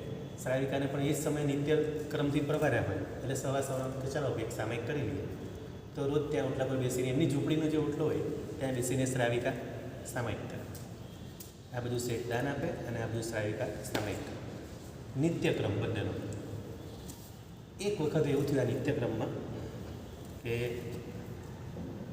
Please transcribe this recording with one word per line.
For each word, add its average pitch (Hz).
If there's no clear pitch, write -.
શ્રાવિકાને 135
પણ 143
એ 147
જ 143
સમયે 147
નિત્યક્રમથી 143
પરવાર્યા 135
હોય, -
એટલે -
સવાર 135
સવારમાં 131
કે, 135
"ચાલો, 131
એક 110
સામાયિક 117
કરી 147
લઈએ." 104
તો 143
રોજ 147
ત્યાં 139
ઓટલા 131
પર 131
બેસીને, 127
એમની 147
ઝૂંપડીનો 156
જે 151
ઓટલો 151
હોય, -
ત્યાં 131
બેસીને 127
શ્રાવિકા 123
સામાયિક 117
કરે. 101
આ 123
બધું 120
શેઠ 120
દાન 120
આપે 151
અને 117
આ 113
બધું 113
શ્રાવિકા 107
સામાયિક 104
કરે. -
નિત્યક્રમ 131
બંનેનો. 104
એક 202
વખત 151
એવું 139
થયું 135
આ 123
નિત્યક્રમમાં -
કે 120